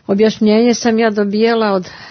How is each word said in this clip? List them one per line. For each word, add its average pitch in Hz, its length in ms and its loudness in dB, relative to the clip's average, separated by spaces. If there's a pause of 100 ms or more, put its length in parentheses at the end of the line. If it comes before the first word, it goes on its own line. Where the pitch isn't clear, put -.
(100)
Objašnjenje 214 640 2
sam 220 240 -2
ja 226 120 2
dobijala 214 600 0
od 185 160 -4 (220)